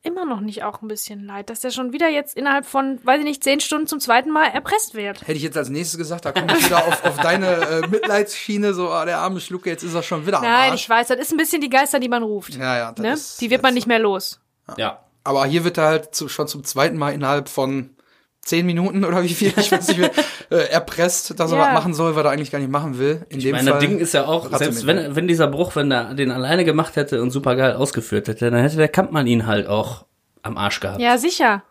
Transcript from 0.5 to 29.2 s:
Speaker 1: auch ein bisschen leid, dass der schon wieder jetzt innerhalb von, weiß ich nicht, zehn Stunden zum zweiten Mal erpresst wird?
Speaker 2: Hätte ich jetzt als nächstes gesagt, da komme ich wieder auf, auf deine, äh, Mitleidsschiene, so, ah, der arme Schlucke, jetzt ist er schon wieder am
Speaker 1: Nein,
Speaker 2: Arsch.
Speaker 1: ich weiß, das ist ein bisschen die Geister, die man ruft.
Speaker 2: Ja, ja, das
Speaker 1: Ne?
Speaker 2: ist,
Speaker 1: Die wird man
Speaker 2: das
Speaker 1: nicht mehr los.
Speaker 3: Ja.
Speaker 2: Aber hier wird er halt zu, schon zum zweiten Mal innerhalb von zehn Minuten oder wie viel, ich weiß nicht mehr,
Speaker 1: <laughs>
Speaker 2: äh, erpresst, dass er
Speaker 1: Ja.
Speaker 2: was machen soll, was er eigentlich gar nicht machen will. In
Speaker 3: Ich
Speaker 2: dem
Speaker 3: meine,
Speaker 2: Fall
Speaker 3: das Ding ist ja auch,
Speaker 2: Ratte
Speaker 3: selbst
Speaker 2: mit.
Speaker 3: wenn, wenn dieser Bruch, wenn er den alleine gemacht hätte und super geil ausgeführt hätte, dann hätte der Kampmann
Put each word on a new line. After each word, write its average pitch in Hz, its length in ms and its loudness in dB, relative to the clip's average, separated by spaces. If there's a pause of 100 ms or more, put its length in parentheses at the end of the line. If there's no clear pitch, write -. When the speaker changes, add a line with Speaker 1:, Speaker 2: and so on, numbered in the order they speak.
Speaker 1:
auch 208 180 -8
ein 220 60 -12
bisschen 214 360 -10
leid, 202 240 -14
dass 226 120 -10
der 254 100 -4
schon 247 240 -6
wieder 320 160 2
jetzt 285 260 -4
innerhalb 277 300 0
von, 269 380 -2
weiß 269 160 6
ich 302 40 -4
nicht, 294 180 -4
zehn 285 180 2
Stunden 302 260 -2
zum 302 140 -6
zweiten 254 300 4
Mal 302 180 4
erpresst 294 460 -2
wird? 202 280 -8
Speaker 2:
Hätte 156 100 -6
ich 151 100 -4
jetzt 160 140 -4
als 135 140 -2
nächstes 160 260 -6
gesagt, 165 300 -8
da 143 60 -4
komme 175 260 2
ich 294 80 4
wieder 175 100 4 (100)
auf, 165 200 0
auf 151 100 0
deine, 175 300 2
äh, 160 420 2
Mitleidsschiene, 208 840 0
so, 180 160 -2
ah, 165 160 0
der 170 140 -2
arme 185 200 -4
Schlucke, 180 300 -8
jetzt 165 120 -6
ist 165 120 -8
er 170 80 0
schon 156 240 -6
wieder 196 120 2
am 247 60 -2
Speaker 1:
Nein, 247 280 4
Speaker 2:
Arsch. 240 100 -4
Speaker 1:
ich - 80 -4
weiß, 233 180 4
das 247 100 0
ist 302 140 -4
ein 311 60 0
bisschen 311 240 0
die 277 80 -4
Geister, 269 300 2
die 247 100 -2
man 240 120 0
ruft. 202 320 -6
Speaker 2:
Ja, 131 220 -2
ja, 117 160 -4
das 214 100 -10
Speaker 1:
Ne? 226 120 0
Speaker 2:
ist, - 260 -10
Speaker 1:
Die 240 80 -2
wird 254 140 4
man 262 80 6
Speaker 2:
das 247 60 2
Speaker 1:
nicht 240 100 -2
mehr 233 120 4
los. 202 420 0 (360)
Speaker 3:
Ja. 107 240 -4 (260)
Speaker 2:
Aber 139 200 2
hier 165 180 2
wird 170 140 0
er 156 80 4
halt 156 280 0
zu, 151 140 -6
schon 147 200 -4
zum 143 160 -10
zweiten 156 340 0
Mal 147 160 -2
innerhalb 143 340 -2
von 135 400 -4 (540)
zehn 170 240 0
Minuten 180 400 0
oder 180 160 0
wie 175 100 0
viel, 196 240 2
ich 208 160 2
weiß 254 160 0
nicht 175 120 2
mehr, - 100 4 (200)
Speaker 1:
<laughs> - 200 -12
Speaker 2:
äh, 160 200 4
erpresst, 170 720 0
dass 160 100 0
er - 60 2
Speaker 1:
Ja. - 120 6
Speaker 2:
was 269 40 4
machen 180 220 2
soll, 160 200 2
was 151 120 2
er 147 40 6
eigentlich 143 200 -2
gar 147 80 -4
nicht 135 120 -2
machen 143 280 -2
will. 151 320 0
In 139 80 -8
Speaker 3:
Ich 127 60 -4
Speaker 2:
dem 135 80 2
Speaker 3:
meine, 135 180 2
Speaker 2:
Fall 143 100 4
Speaker 3:
das 147 80 4
Ding 202 100 2
ist 165 140 -2
ja 139 140 2
auch, 160 260 0
Speaker 2:
Ratte 143 120 0
Speaker 3:
selbst 117 200 -2
Speaker 2:
mit. 151 120 4
Speaker 3:
wenn, 143 200 -2
wenn 170 100 0
dieser 165 200 4
Bruch, 147 300 -2
wenn 143 140 2
er 120 220 0
den 135 180 0
alleine 139 360 0
gemacht 151 300 0
hätte 139 260 -2
und 127 80 0
super 131 260 0
geil 131 160 4
ausgeführt 117 560 -2
hätte, 117 220 0
dann 120 100 2
hätte 147 160 2
der 156 120 4
Kampmann 160 380 0